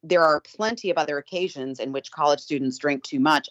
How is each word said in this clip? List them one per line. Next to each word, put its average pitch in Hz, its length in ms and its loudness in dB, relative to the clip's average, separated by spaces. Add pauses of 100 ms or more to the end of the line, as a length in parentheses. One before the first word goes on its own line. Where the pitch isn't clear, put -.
There 170 200 4
are 151 180 4
plenty 220 500 -4
of 165 80 0
other 147 180 -2
occasions 143 600 -6
in 123 120 -6
which 135 200 -8
college 147 280 2
students 131 380 -2
drink 143 260 -2
too 143 160 -4
much 147 320 4